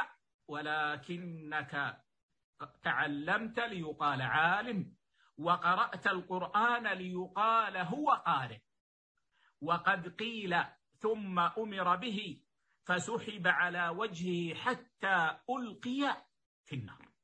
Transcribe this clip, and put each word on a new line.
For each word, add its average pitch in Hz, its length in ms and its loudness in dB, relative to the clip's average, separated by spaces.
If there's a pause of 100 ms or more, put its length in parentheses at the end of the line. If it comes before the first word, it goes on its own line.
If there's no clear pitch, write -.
(480)
ولكنك 151 1600 -4 (800)
تعلمت 156 760 0
ليقال 156 640 -2
عالم، 175 720 2 (420)
وقرأت 175 720 2
القرآن 202 800 2
ليقال 185 920 0
هو 247 320 0
قارئ، 131 520 2 (1000)
وقد 170 540 0
قيل 208 480 -2 (340)
ثم 202 420 0
أمر 185 560 2
به 202 480 -4 (400)
فسحب 196 640 -2
على 175 420 4
وجهه 175 680 -2
حتى 196 840 0 (100)
ألقي 247 800 -4 (380)
في 147 100 -10
النار". - 360 -10 (120)